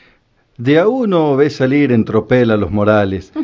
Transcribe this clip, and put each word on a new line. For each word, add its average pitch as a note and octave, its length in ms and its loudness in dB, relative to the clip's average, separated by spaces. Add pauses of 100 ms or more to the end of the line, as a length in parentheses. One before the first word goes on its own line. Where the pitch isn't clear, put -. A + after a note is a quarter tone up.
(580)
De C#3 220 2
a F#3+ 80 2
uno F#3+ 480 0
ve C#3+ 140 2
salir C3+ 420 0
en A2+ 140 2
tropel A#2 440 0
a A2 60 0
los F#2+ 160 -2
Morales. G#2 640 -2 (100)